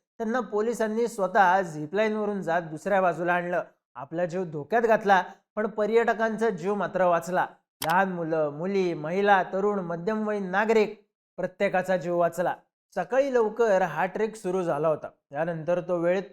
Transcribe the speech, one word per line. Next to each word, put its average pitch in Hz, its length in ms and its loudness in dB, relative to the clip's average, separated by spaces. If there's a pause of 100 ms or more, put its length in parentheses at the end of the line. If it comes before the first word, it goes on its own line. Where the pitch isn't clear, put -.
(180)
त्यांना 226 220 -2
पोलिसांनी 220 680 -2
स्वतः 196 540 4
झिपलाईनवरून 196 800 -2
जात 165 200 0
दुसऱ्या 170 400 -2
बाजूला 175 320 2
आणलं. 175 300 -2 (320)
आपला 160 300 -6
जीव 180 180 -4
धोक्यात 160 380 -2
घातला, 208 420 4 (320)
पण 214 120 -2
पर्यटकांचा 220 840 0
जीव 190 260 -2
मात्र 185 300 0
वाचला. 170 420 2 (380)
लहान 185 260 2
मुलं, 160 380 -2
मुली, 180 440 0
महिला, 185 500 2
तरुण, 196 360 -2
मध्यमवयीन 196 720 -4
नागरिक, 214 520 2 (340)
प्रत्येकाचा 180 600 -2
जीव 175 200 -2
वाचला. 170 380 0 (400)
सकाळी 254 380 0
लवकर 214 480 2
हा 165 240 0
ट्रेक 214 300 -4
सुरू 185 280 -2
झाला 156 240 0
होता. 151 200 -2 (220)
त्यानंतर 165 520 -2
तो 175 160 -2
वेळेत 180 360 0